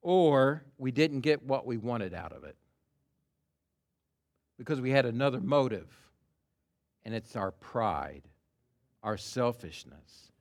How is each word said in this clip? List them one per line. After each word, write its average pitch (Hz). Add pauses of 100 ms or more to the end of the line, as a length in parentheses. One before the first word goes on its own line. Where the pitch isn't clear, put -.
Or 151 (120)
we 131
didn't 139
get 151
what 135
we 120
wanted 107
out 85
of 69
it 71 (2000)
because 131
we 131
had 135
another 123
motive, 135 (1160)
and 113
it's 110
our 95
pride, 73 (760)
our 107
selfishness. -